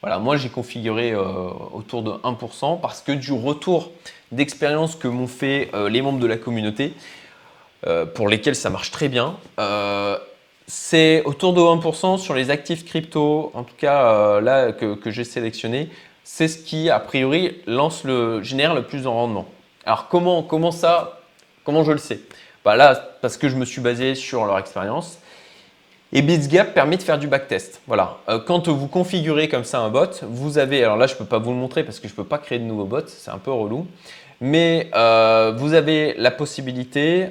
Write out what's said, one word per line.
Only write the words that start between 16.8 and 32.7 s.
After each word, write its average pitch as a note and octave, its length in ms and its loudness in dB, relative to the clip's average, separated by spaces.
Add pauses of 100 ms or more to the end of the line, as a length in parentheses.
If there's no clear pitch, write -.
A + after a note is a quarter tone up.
a G#2+ 80 4
priori C#3+ 560 0 (100)
lance C#3+ 380 0
le, A#2 400 0
génère C3+ 320 0
le B2 80 -2
plus C3 240 -6
en A#2+ 60 -2
rendement. A2+ 340 -2 (360)
Alors G#2+ 260 -2
comment, F3 340 2
comment E3 260 0
ça, E3+ 520 0 (420)
comment D3+ 200 2
je D3+ 80 2
le D3 60 2
sais ? A2+ 220 -8 (440)
Bah G#2 120 6
là, C3+ 180 10 (300)
parce A#2+ 140 -2
que D3 120 2
je C3 60 -2
me B2+ 100 0
suis B2+ 160 -10
basé B2 320 0
sur B2+ 320 -4
leur G2 140 2
expérience. G2+ 580 -6 (960)
Et C3+ 80 4
Bitsgap D#3+ 540 4
permet D#3 220 4
de F#3 40 -6
faire D#3 160 0
du D3 100 -4
backtest. C3+ 600 -4
Voilà. G2 300 0 (100)
Euh, A2+ 100 0
quand E3+ 300 -2
vous C#3+ 200 -2
configurez D#3 640 0
comme B2+ 140 -2
ça B2+ 160 -4
un A2 100 -2
bot, D#3+ 320 0
vous C3+ 380 -4
avez, C3+ 240 2
alors G#2+ 140 2
là B2 100 4
je C3 80 -4
peux A2 100 -10
pas A#2 140 0
vous A2 100 -4
le B2 80 -2
montrer C3 260 -4
parce - 160 -10
que - 80 -14
je G2+ 60 -14
peux - 100 -8
pas D3 140 -4
créer B2+ 220 -6
de A#2 60 -8
nouveaux G#2+ 200 -6